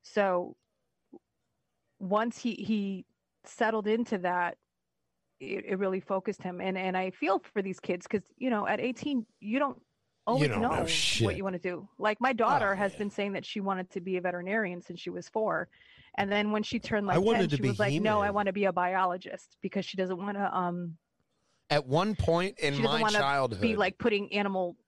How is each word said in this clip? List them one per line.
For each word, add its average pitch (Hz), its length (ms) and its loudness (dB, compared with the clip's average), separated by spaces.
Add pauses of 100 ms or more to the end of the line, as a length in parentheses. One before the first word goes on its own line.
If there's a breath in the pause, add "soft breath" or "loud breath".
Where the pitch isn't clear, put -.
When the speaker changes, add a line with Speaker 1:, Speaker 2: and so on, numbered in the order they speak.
Speaker 1:
so 185 540 0 (1400)
once 208 400 0
he, 226 160 -2
he 196 500 -2 (400)
settled 220 420 0
into 226 320 0
that, 175 380 -2 (840)
it, - 260 -8
it 190 120 -4
really 190 220 -2
focused 190 420 -4
him. 180 180 -2
And, 190 180 0
and 185 180 0
I 185 140 0
feel 294 300 2 (120)
for 202 100 0
these 190 180 -4
kids 180 260 -4
'cause, 190 160 0 (140)
you 254 140 -2
know, 208 160 2
at 214 140 0
eighteen, 247 460 -2 (140)
you 214 180 -2
don't 269 220 0 (460)
always 226 160 4
Speaker 2:
You 151 60 4
don't 214 140 0
know 247 80 2 (100)
Speaker 1:
know - 60 -2
Speaker 2:
shit. - 400 2
Speaker 1:
what 196 100 2
you 196 80 -6
wanna 185 140 -4
do. 180 300 -6 (100)
Like, 214 220 0
my 262 120 2
daughter 226 400 2
Speaker 2:
Oh, 190 40 0
Speaker 1:
has 196 160 0
Speaker 2:
yeah. - 60 -16
Speaker 1:
been 202 120 -4
saying 202 220 -4
that 185 120 -6
she - 160 -8
wanted 190 300 -4
to 190 100 -8
be 185 160 -2
a 180 40 0
veterinarian 180 600 -2
since 180 180 -14
she 175 100 -8
was 180 180 -10
four. 190 400 0 (480 loud breath)
And 202 160 0
then 208 180 2
when 214 120 0
she 220 160 -4
turned, 208 320 -2
Speaker 3:
I 156 60 4
Speaker 1:
like, 185 80 4
Speaker 3:
wanted 220 160 4
Speaker 1:
ten, 170 100 2
Speaker 3:
to 143 60 2
Speaker 1:
she 123 60 0
Speaker 3:
be 131 60 2
Speaker 1:
was 113 100 0
like, - 160 2
"No, 214 260 2
I 202 60 2
Speaker 3:
He-Man. 202 80 -2
Speaker 1:
wanna 202 180 0
be 202 120 0
a 190 80 2
biologist," 180 880 -2
because 196 220 -2
she - 120 -10
doesn't 185 220 -2
wanna, 202 340 -2
um, 175 440 -2 (760)
Speaker 2:
At 147 160 2
one 175 300 2
point 175 420 2
in 143 160 0
Speaker 1:
she 143 80 0
doesn't 143 140 2
Speaker 2:
my - 60 2
Speaker 1:
wanna 208 160 4
Speaker 2:
childhood, 135 440 2
Speaker 1:
be, 220 140 2
like, 190 220 0
putting 202 340 0
animal 190 440 0 (120)